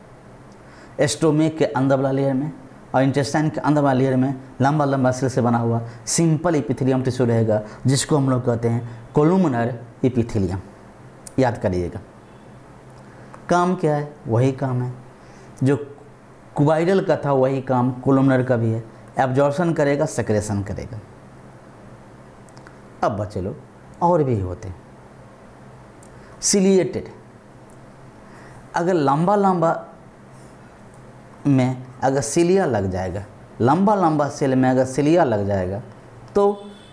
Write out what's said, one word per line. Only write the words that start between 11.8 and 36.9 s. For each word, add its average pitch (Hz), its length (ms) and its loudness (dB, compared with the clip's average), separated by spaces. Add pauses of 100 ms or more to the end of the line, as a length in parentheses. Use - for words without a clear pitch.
काम 175 260 2
क्या 151 200 0
है? 147 180 -6 (140)
वही 123 240 2
काम 127 300 -4
है 123 120 -6 (680)
जो 135 120 4 (800)
cuboidal 160 500 2
का 151 120 2
था, 143 160 -2
वही 135 280 2
काम 127 300 0
columnar 135 520 2
का 127 140 0
भी 113 140 0
है, 113 120 -4 (360)
Absorption 143 540 0
करेगा, 147 320 0
secretion 104 580 -2
करेगा। 98 360 -12 (2000)
अब 117 140 0
बच्चे 101 240 -6
लोग 110 140 -6 (460)
और 170 220 4
भी 120 180 0
होते 90 260 -8
हैं 90 80 -12 (1700)
Ciliated। 190 680 2 (1700)
अगर 175 180 0
लंबा 160 420 2
लंबा 180 360 2 (1800)
में 127 380 2 (180)
अगर 135 180 0
cilia 175 440 2
लग 101 260 0
जाएगा, 92 320 -6 (380)
लंबा 185 340 4
लंबा 156 340 2
cell 131 260 -2
में 131 140 4
अगर 131 160 2
cilia 151 380 2
लग 107 240 0
जाएगा 98 340 -2 (540)
तो 202 360 0 (220)